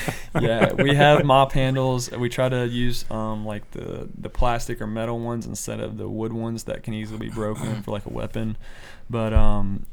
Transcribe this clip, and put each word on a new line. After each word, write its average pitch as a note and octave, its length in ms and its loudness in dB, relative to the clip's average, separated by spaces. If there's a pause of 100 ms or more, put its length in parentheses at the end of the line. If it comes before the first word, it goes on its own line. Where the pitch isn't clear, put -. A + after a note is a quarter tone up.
(400)
Yeah, A#2 340 2
we C#3 220 4
have C#3+ 280 8
mop C3+ 300 6
handles. C3 580 0
We A#2+ 180 -2
try B2+ 200 0
to B2 180 0
use, A#2+ 420 2
um, A2 360 -4
like, G#2 260 -8
the, - 460 -10
the - 120 -8
plastic A#2+ 520 0
or G#2+ 60 -6
metal A2+ 320 -4
ones A#2 260 -4
instead A2+ 340 -8
of A2 180 -8
the G2+ 120 -8
wood A2 240 -4
ones A2+ 320 -6
that A2+ 180 -8
can A2+ 100 -6
easily A2 260 -8
be A2 100 -6
broken A2 540 -6
for, G#2+ 80 -8
like, G#2 140 -6
a - 60 -10
weapon. A2+ 460 -4 (520)
But, A2+ 240 -2
um, G#2 600 8